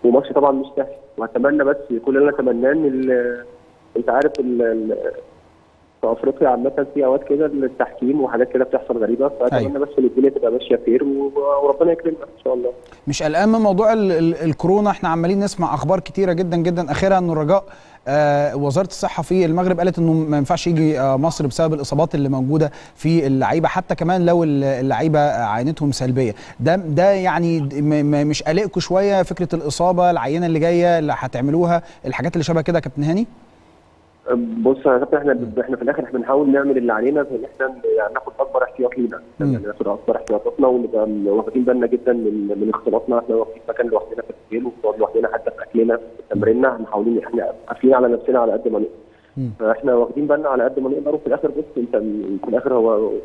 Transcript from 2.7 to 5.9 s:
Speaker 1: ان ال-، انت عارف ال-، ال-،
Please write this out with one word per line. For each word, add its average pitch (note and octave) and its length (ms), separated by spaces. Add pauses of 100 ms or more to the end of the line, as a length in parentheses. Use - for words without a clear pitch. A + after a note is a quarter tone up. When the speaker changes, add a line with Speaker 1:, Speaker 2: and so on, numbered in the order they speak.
Speaker 1:
ان D#3+ 140
ال-، A#3+ 600 (520)
انت A#2+ 120
عارف A#2 300
ال-، B2 220
ال-، A2+ 500 (920)